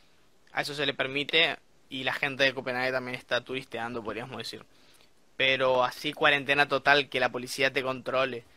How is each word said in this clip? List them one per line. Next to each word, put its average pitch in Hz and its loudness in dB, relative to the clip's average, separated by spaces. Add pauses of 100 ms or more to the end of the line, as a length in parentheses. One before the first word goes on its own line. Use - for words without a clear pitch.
(540)
A 147 -2
eso 143 -8
se 147 -2
le 135 0
permite 139 0 (320)
y 131 -8
la 127 -2
gente 139 -2
de 135 4
Copenhague 127 -4
también 127 -4
está 123 -4
turisteando, 120 -8
podríamos 110 -10
decir. 113 -12 (760)
Pero 131 4
así 143 -4
cuarentena 143 4
total, 139 4
que 131 -2
la 123 2
policía 127 -2
te 131 0
controle, 127 -2 (140)